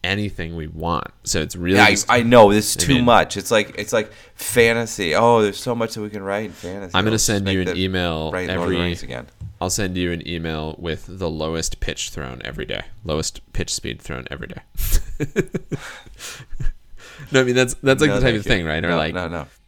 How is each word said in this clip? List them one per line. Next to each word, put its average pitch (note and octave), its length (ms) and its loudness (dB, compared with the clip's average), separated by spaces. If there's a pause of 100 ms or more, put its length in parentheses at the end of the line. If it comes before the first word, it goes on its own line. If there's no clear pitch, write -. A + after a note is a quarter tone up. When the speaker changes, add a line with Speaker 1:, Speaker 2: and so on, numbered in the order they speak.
Speaker 1:
anything F#2 540 -4
we D#2 120 -8
want. E2 400 -4 (180)
So - 160 -2
it's D#2 160 -6
really F2+ 180 0
Speaker 2:
Yeah, A#2+ 100 8
I, G#2+ 60 6
Speaker 1:
just, G#2 180 -2
Speaker 2:
I A#2+ 140 4
know. A2+ 280 10
It's G#2 260 2
Speaker 1:
I - 20 -12
Speaker 2:
too - 160 2
Speaker 1:
mean, B2 100 2
Speaker 2:
much. A2 300 6
It's G2 160 -4
like, G#2+ 260 0
it's G#2 140 -8
like A2 220 -2 (220)
fantasy. A2+ 760 2
Oh, A#2 280 6
there's G2+ 180 0
so B2 160 -4
much A2+ 200 -4
that A2 60 -8
we G#2 80 -8
can G2+ 140 -10
write G2+ 220 -4
in G2 80 -12
fantasy. F#2 420 -12
Speaker 1:
I'm G2 80 2
gonna G#2+ 80 2
Speaker 2:
Let's A2 140 0
Speaker 1:
send G2+ 180 0
Speaker 2:
make G2 120 0
Speaker 1:
you F#2 60 0
an F2 60 -2
Speaker 2:
the F2 80 -4
Speaker 1:
email F2 560 -2
Speaker 2:
write F#2 160 -4
Lord F#2 120 -4
of F2 100 -2
the F#2 60 0
Speaker 1:
every - 100 0
Speaker 2:
Rings F2 180 -6
again. B1 240 -10 (340)
Speaker 1:
I'll F2+ 80 -4
send F2+ 280 -4
you F2 160 -2
an E2 120 -8
email D#2+ 540 -6
with E2 300 -6
the F#2 200 -6
lowest D#2+ 520 -4
pitch - 300 -6
thrown B1+ 340 -12
every - 200 -10
day. G1+ 180 -8 (200)
Lowest D#2 380 -4 (100)
pitch - 220 -4
speed - 280 -10
thrown B1+ 300 -10
every - 160 -12
day. - 140 -14 (580)
<laughs> - 300 -2 (1800)
No, C3+ 100 6
I - 20 4
mean, B2 120 2
that's, B2+ 200 4
that's C3+ 260 2
like D#3 80 6
Speaker 2:
No, C3 60 2
Speaker 1:
the B2+ 60 2
type B2+ 100 4
Speaker 2:
thank G#2+ 80 0
Speaker 1:
of G2+ 60 -6
Speaker 2:
you. - 40 -4
Speaker 1:
thing, F#2 160 2
right? D#2+ 180 -2
Or E2+ 80 0
Speaker 2:
No, E2 60 2
Speaker 1:
like, D#2+ 160 -2
Speaker 2:
no, F2 140 -4
no. D#2+ 200 -8 (200)